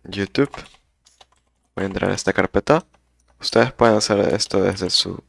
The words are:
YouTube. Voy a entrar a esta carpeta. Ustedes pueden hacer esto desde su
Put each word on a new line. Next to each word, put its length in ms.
YouTube. 480
Voy 80
a 40
entrar 220
a 60
esta 180
carpeta. 500
Ustedes 340
pueden 240
hacer 360
esto 300
desde 260
su 400